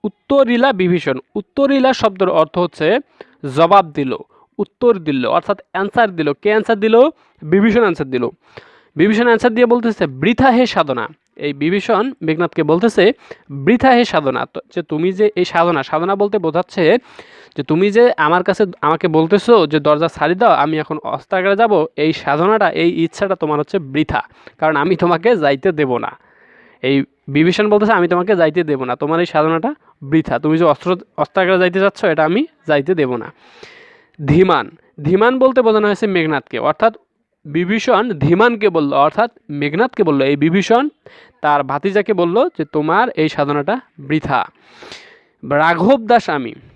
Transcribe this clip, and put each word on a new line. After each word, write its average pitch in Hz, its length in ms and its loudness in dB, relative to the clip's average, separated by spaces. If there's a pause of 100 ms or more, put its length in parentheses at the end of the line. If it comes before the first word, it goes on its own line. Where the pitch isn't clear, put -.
উত্তরিলা 247 680 0
বিভীষণ, 175 440 0 (180)
উত্তরিলা 262 580 0
শব্দের 190 360 -2
অর্থ 160 280 0
হচ্ছে 175 420 -2 (560)
জবাব 175 360 4
দিল, 135 240 -4 (420)
উত্তর 220 400 0
দিল, 143 280 -2
অর্থাৎ 175 360 -2 (100)
অ্যান্সার 196 440 -2
দিল। 147 180 -2
কে - 160 -4
অ্যান্সার 214 300 0
দিল? 220 200 4 (420)
বিভীষণ 202 380 2
অ্যান্সার 165 300 -2
দিল। 123 180 -2 (680)
বিভীষণ 214 300 2
অ্যান্সার 233 280 2
দিয়ে 247 120 2
বলতেছে, 226 420 0
"বৃথা 190 440 0
হে 240 140 2
সাধনা।" 139 420 -2 (280)
এই 147 180 -6
বিভীষণ 196 580 -2 (100)
মেঘনাদকে 160 420 -2
বলতেছে, 202 500 2 (360)
"বৃথা 175 400 0
হে 240 160 4
সাধনা।" 127 400 -2
তো - 160 -16 (140)
যে 175 80 -6
তুমি 160 280 -2
যে 208 240 0
এই 180 100 0
সাধনা, 170 380 0
সাধনা 175 320 -2
বলতে 208 220 -2
বোঝাচ্ছে 170 600 0 (600)
যে 143 60 -8
তুমি 185 280 0
যে 233 260 4
আমার 170 260 2
কাছে 196 220 0 (160)
আমাকে 165 260 0
বলতেছো 165 600 2
যে 151 120 0
দরজা 151 280 0
ছাড়ি 156 280 -2
দাও, 208 160 2
আমি 151 280 0
এখন 151 240 -8
অস্ত্রাগারে 190 520 -2
যাব, 202 300 2 (100)
এই 156 180 -2
সাধনাটা, 180 560 0
এই 170 340 -2
ইচ্ছাটা 190 320 -4
তোমার 151 240 -4
হচ্ছে 165 200 -4
বৃথা, 143 440 -4 (340)
কারণ 156 180 0
আমি 165 200 0
তোমাকে 175 420 0
যাইতে 143 340 0
দেব 143 260 -2
না। - 220 -10 (640)
এই 139 220 0 (240)
বিভীষণ 175 420 0
বলতেছে, 208 220 2
"আমি 180 160 2
তোমাকে 180 280 0
যাইতে 170 280 0
দেব 139 200 -4
না, 123 120 -4
তোমার 156 240 -2
এই 175 60 0
সাধনাটা 165 500 -2 (260)
বৃথা, 139 380 -2
তুমি 156 180 0
যে 170 80 2
অস্ত্র, 175 320 0 (200)
অস্ত্রাগারে 185 420 0
যাইতে 180 200 0
চাচ্ছ, 196 260 -2
এটা 160 200 2
আমি 202 200 0 (220)
যাইতে 151 280 0
দেব 131 200 -2
না।" 110 180 -10 (920)
ধীমান, 156 460 2 (320)
ধীমান 214 360 2
বলতে 262 220 2
বোঝানো 214 260 2
হয়েছে 208 200 -2
মেঘনাদকে, 156 520 -2
অর্থাৎ 156 380 0 (480)
বিভীষণ 190 760 -2
ধীমানকে 208 500 2
বলল, 151 240 -2
অর্থাৎ 156 380 0 (180)
মেঘনাদকে 147 540 -2
বলল। 143 180 0
এই 139 140 2
বিভীষণ 196 540 0 (520)
তার 147 220 0
ভাতিজাকে 190 500 -2
বলল 185 440 0
যে, 156 80 -6
"তোমার 165 440 -2
এই 156 200 -2
সাধনাটা 147 500 -4 (200)
বৃথা।" 139 480 -4 (1040)
রাঘব 170 540 2
দাস 233 240 2
আমি। 139 240 -6 (220)